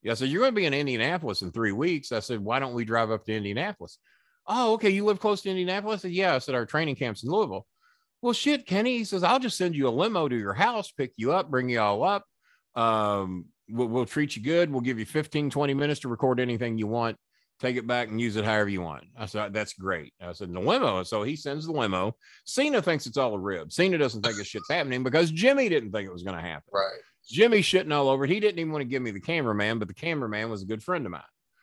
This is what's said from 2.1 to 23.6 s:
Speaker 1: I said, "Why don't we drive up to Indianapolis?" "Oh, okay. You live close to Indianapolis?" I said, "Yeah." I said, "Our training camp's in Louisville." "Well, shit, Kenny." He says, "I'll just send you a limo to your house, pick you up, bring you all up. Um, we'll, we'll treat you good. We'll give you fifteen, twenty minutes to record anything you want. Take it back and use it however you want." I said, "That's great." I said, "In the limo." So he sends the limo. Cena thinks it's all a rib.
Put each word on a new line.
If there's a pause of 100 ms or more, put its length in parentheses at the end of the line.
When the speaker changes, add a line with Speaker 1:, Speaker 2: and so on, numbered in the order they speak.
Speaker 1:
I
said,
"Why
don't
we
drive
up
to
Indianapolis?" (480)
"Oh,
okay.
You
live
close
to
Indianapolis?"
I
said,
"Yeah."
I
said,
"Our
training
camp's
in
Louisville." (540)
"Well,
shit,
Kenny."
He
says,
"I'll
just
send
you
a
limo
to
your
house,
pick
you
up,
bring
you
all
up. (480)
Um, (240)
we'll,
we'll
treat
you
good.
We'll
give
you
fifteen,
twenty
minutes
to
record
anything
you
want. (440)
Take
it
back
and
use
it
however
you
want." (120)
I
said,
"That's
great."
I
said,
"In
the
limo."
So
he
sends
the
limo. (300)
Cena
thinks
it's
all
a
rib.